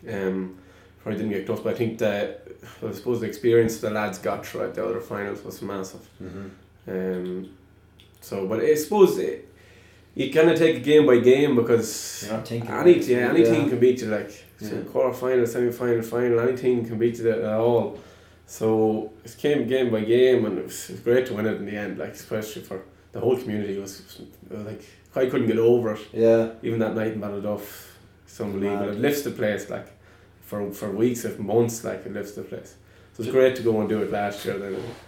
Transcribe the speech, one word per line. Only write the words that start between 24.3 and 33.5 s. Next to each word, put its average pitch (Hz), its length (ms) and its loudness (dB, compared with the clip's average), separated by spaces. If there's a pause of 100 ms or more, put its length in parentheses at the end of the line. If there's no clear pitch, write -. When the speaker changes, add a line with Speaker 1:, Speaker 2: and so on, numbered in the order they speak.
Speaker 1:
it - 60 -12
was 107 100 -12
like, 101 160 -14 (320)
I 131 120 2
couldn't 127 200 0
get 110 120 2
over 113 360 4
it. 107 60 -10 (120)
Speaker 2:
Yeah. 113 380 4 (120)
Speaker 1:
Even 113 180 -4
that 107 140 -2
night 110 180 -2
in 107 80 -8
Ballyduff, 104 680 -8 (360)
it's - 160 -18
unbelievable. 101 460 -2
Speaker 2:
Mad. 104 100 -4
Speaker 1:
It 113 40 -6
lifts 143 220 0
the 117 80 -4
place, 104 400 -4
like, - 180 -10 (540)
for, 104 300 -8
for 107 180 -8
weeks, 117 340 0
if 101 140 -8
months, 110 460 0
like, 95 220 -8
it 98 60 -10
lifts - 200 -10
the - 100 -12
place. - 320 -14 (400)
So 117 80 -10
it's 123 100 -4
great 131 240 6